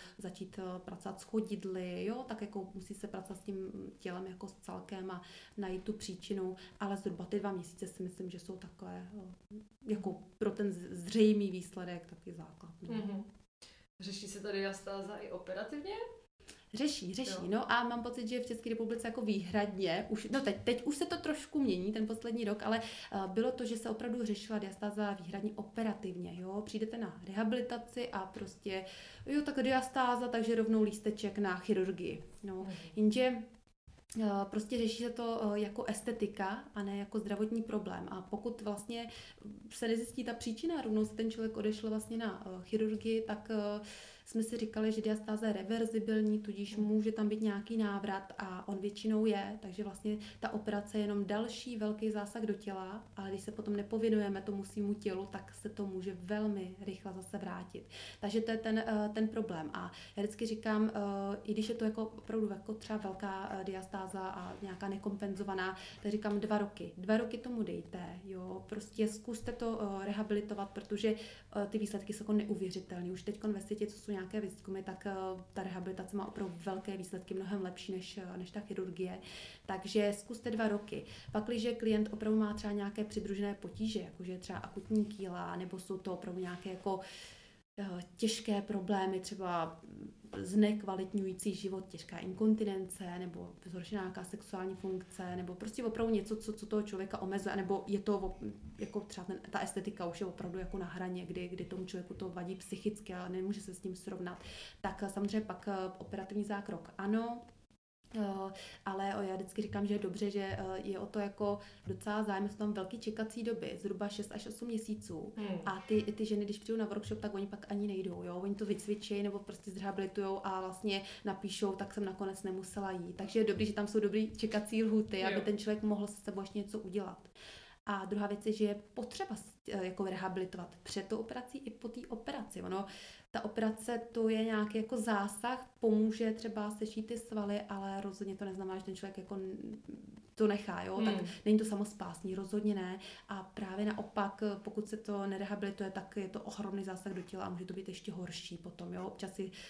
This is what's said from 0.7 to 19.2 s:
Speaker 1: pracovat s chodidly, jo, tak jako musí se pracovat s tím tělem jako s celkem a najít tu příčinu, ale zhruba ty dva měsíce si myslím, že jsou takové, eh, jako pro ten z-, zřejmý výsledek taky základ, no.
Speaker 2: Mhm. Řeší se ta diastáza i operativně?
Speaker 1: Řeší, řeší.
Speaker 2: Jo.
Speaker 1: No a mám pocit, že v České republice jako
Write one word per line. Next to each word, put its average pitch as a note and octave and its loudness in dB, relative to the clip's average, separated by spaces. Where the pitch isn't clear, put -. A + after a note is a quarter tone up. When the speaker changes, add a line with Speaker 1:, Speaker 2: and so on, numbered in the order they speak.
Speaker 1:
pracovat - -8
s - -12
chodidly, F#3 0
jo, A#3 0
tak A3 -4
jako G3 -4
musí G3 -8
se G3 -8
pracovat F#3+ -8
s - -14
tím F#3+ -4
tělem F#3 -4
jako F#3 -8
s G3 -12
celkem F#3 -6
a F3+ -6
najít F#3+ -2
tu G#3+ 0
příčinu, F#3 -2
ale G3 2
zhruba F3+ -2
ty G3+ 0
dva G3+ 2
měsíce F#3 -4
si F#3 -8
myslím, F3+ -6
že F3 -10
jsou F#3+ -8
takové, F3+ -10
eh, F#3+ -12
jako G3 0
pro G#3 4
ten G3+ 2
z-, F3 -6
zřejmý G#3 8
výsledek F3+ -6
taky F3 -12
základ, - -14
no. A#3 -4
Speaker 2:
Mhm. G3+ 0
Řeší G3 -6
se G3+ -8
ta G3+ -4
diastáza G3 -2
i G#3 -8
operativně? D4 -4
Speaker 1:
Řeší, G#3+ 0
řeší. B3+ -2
Speaker 2:
Jo. F3+ -2
Speaker 1:
No G#3+ 4
a A#3+ 6
mám A#3 0
pocit, A#3+ -2
že B3 0
v B3 -2
České A3+ -4
republice A3+ 0
jako A3+ -2